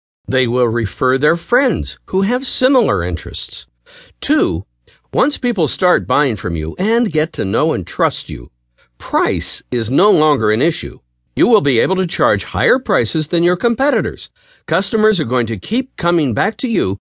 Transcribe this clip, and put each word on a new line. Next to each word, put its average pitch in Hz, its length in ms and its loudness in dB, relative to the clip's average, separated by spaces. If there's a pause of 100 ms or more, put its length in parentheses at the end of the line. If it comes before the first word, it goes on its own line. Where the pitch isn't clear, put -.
(280)
They 131 200 0
will 120 200 2
refer 120 520 0
their 156 180 2
friends 202 680 0
who 190 160 0
have 247 240 -2
similar 214 560 2
interests. - 640 -8 (540)
Two, 110 440 0 (460)
once 262 260 0
people 202 300 0
start 156 400 0
buying 131 280 2
from 87 200 -4
you 78 240 -4
and 220 320 0
get 151 220 -2
to 110 120 -4
know 127 280 0
and 98 120 -4
trust - 440 -4
you, 62 200 -10 (500)
price - 720 -2
is 113 180 -2
no 170 220 4
longer 147 400 2
an 110 100 0
issue. 151 380 -4 (360)
You 165 120 2
will 226 140 4
be 135 180 2
able 151 160 2
to 185 100 0
charge 117 380 0
higher 143 340 0
prices 151 520 -2
than 170 120 0
your 175 140 2
competitors. 233 760 -2 (380)
Customers 208 520 2
are 143 60 -2
going 120 220 0
to 110 100 -4
keep - 400 -4
coming 165 380 0
back 180 220 -2
to 247 120 -4
you 107 400 0